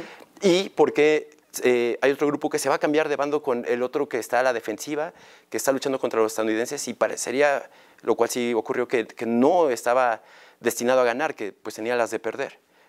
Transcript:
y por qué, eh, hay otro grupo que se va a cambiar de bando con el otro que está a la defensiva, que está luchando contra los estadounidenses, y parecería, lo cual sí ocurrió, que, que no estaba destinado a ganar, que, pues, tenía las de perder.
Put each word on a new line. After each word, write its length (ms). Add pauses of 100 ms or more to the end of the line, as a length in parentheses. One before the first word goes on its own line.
(420)
y 260
por 240
qué, 380 (320)
eh, 400
hay 100
otro 160
grupo 220
que 100
se 80
va 80
a 20
cambiar 300
de 80
bando 260
con 240
el 160
otro 260
que 100
está 220
a 40
la 80
defensiva, 600 (380)
que 60
está 160
luchando 260
contra 220
los 120
estadounidenses, 540
y 80
parecería, 760 (340)
lo 120
cual 160
sí 240
ocurrió, 320
que, 200
que 200
no 440
estaba 520 (380)
destinado 400
a 40
ganar, 300
que, 180
pues, 220
tenía 220
las 160
de 80
perder. 400 (280)